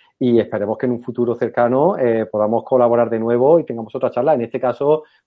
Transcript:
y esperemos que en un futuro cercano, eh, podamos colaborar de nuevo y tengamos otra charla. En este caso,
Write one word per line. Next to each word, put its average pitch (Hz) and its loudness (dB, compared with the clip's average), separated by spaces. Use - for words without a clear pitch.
y 120 4
esperemos 104 -2
que - -8
en 123 0
un 117 -8
futuro 120 -2
cercano, 127 0
eh, 113 0
podamos 107 -2
colaborar 120 2
de 113 -2
nuevo 120 4
y 156 -4
tengamos 113 -10
otra 123 -4
charla. 143 0
En 120 -2
este 117 -6
caso, 147 0